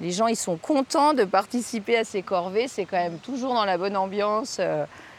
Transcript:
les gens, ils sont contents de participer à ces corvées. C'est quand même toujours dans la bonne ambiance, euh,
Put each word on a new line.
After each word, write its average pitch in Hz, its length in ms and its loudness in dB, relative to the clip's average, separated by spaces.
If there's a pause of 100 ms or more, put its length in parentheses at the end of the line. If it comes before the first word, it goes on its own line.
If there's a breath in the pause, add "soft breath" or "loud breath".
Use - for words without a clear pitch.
les 170 100 -6
gens, 202 160 2
ils 226 100 2
sont 175 200 -4
contents 294 580 2
de 240 100 4
participer 214 720 0
à 220 80 2
ces 196 180 -4
corvées. 190 460 0
C'est 190 160 -6
quand 185 140 -2
même 170 200 -2
toujours 254 360 -4
dans 220 100 2
la 185 140 2
bonne 202 180 -2
ambiance, 208 640 -2
euh, 156 240 0 (340 loud breath)